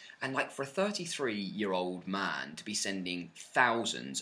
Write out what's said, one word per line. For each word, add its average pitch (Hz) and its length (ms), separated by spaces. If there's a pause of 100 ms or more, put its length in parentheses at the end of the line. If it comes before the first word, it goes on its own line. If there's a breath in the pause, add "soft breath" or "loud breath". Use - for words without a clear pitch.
(200 loud breath)
and, 131 140
like, 143 160
for - 120
a 139 40
thirty-three-year-old 104 1400
man 82 500
to - 80
be 107 100
sending 90 600
thousands 120 840